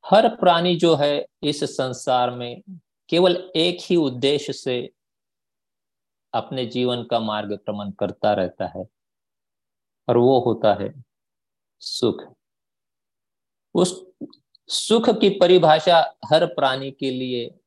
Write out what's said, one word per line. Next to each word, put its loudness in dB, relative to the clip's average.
हर 4
प्राणी 2
जो 4
है -2
इस -4
संसार -2
में -12
केवल 0
एक 0
ही 0
उद्देश्य 0
से -6
अपने -6
जीवन -4
का -2
मार्ग -6
क्रमण -10
करता -2
रहता -4
है -10
और 2
वो 4
होता 0
है -12
सुख। -6
उस -2
सुख 0
की 2
परिभाषा 4
हर 4
प्राणी -2
के -6
लिए -8